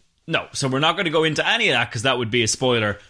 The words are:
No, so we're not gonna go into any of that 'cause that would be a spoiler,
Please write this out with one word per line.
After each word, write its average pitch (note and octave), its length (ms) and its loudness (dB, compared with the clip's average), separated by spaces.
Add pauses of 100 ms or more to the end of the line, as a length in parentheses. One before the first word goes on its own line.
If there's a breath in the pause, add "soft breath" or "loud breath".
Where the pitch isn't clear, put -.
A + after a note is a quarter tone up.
(260)
No, D#3+ 280 -4
so C#3 160 -4
we're C3 100 0
not E3 160 2
gonna F3+ 140 -2
go D#3+ 160 2
into D#3 220 0
any A3 200 0
of D3+ 60 2
that A#2+ 180 0
'cause A2+ 120 -6
that C3 140 2
would A#2 140 -4
be A#2+ 120 2
a A2 40 0
spoiler, A2+ 500 0 (120)